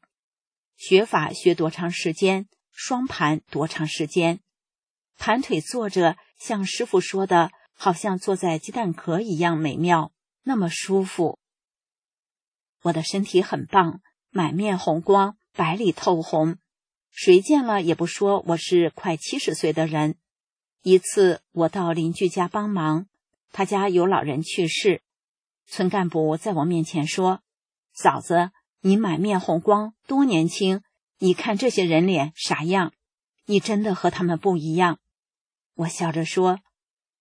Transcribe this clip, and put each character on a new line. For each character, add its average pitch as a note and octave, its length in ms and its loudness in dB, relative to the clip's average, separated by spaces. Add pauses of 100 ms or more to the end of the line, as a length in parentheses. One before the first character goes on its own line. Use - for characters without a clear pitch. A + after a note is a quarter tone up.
(760)
学 - 280 4
法 F3+ 300 -2
学 F3 220 2
多 D#3+ 160 -2
长 F3 180 -6
时 - 240 -4
间， F#3+ 340 0 (240)
双 B3+ 360 -6
盘 D#3 420 0
多 D3+ 180 -4
长 D#3 200 -6
时 D#3 180 -4
间。 E3+ 340 -2 (800)
盘 A#3 240 -2
腿 F3 200 -2
坐 A3+ 280 -6
着， F3 280 2 (200)
像 G3+ 260 -6
师 A#3 220 -4
父 F#3 160 2
说 G3 240 -2
的， F3 240 4 (240)
好 - 180 -2
像 F#3 280 -2
坐 F#3+ 160 -2
在 E3+ 240 -2
鸡 - 120 -16
蛋 G#3 220 -2
壳 E3+ 260 -4
一 G#3+ 180 -4
样 E3+ 200 0
美 D3+ 200 -4
妙， E3 340 2 (320)
那 C4+ 120 -2
么 F#3 140 0
舒 F#3+ 340 -2
服。 F3 360 -2 (1400)
我 E3+ 100 0
的 D#3 80 -4
身 G3 220 -4
体 F#3 180 2
很 - 240 -4
棒， F3+ 360 0 (280)
满 D#3+ 240 -2
面 G3 240 -2
红 E3 240 -2
光， G3 360 2 (160)
白 E3+ 220 -2
里 G#3 160 0
透 E3+ 300 0
红， D#3+ 360 -2 (520)
谁 F#3 320 6
见 C#4+ 240 2
了 G#3 160 0
也 E3 140 0
不 E3 100 -4
说 G3 420 0
我 E3+ 100 0
是 E3+ 340 2
快 E3 260 -6
七 - 220 -8
十 D#3+ 160 -4
岁 D#3 180 -2
的 D#3+ 140 0
人。 D#3 300 -2 (640)
一 F#3 160 6
次 F#3 420 2 (100)
我 E3 180 0
到 E3+ 220 -4
邻 E3 220 -2
居 F3+ 160 0
家 F3+ 180 -2
帮 G#3 220 -4
忙， D#3+ 380 -2 (440)
他 G3 140 -4
家 G3 240 0
有 F3+ 160 4
老 F#3+ 160 2
人 D3 220 -4
去 E3 240 -2
世， F3+ 340 0 (640)
村 F#3 240 -2
干 F#3 200 -2
部 D#3 280 0
在 G#3+ 160 -6
我 D#3 120 0
面 E3+ 180 0
前 D#3 240 -4
说 F#3 340 0 (540)
：“嫂 - 260 0
子， F3 300 0 (300)
你 F#3+ 140 4
满 F#3+ 240 0
面 G3 200 0
红 E3+ 200 0
光， G#3+ 360 0 (100)
多 C4+ 180 2
年 F3 240 4
轻， F#3+ 360 -2 (340)
你 F#3 160 4
看 G#3 240 -4
这 B3 140 0
些 F#3+ 140 0
人 E3 200 4
脸 D#3+ 300 0
啥 - 280 -6
样？ F3 300 0 (520)
你 G#3 140 2
真 G#3 220 -2
的 G#3 140 -2
和 F3 160 0
他 - 120 -4
们 F3 140 0
不 F#3 180 0
一 D#3+ 200 -2
样。” F3 240 0 (760)
我 E3 140 -4
笑 E3+ 240 -4
着 D#3+ 140 -2
说 F#3 340 0 (600)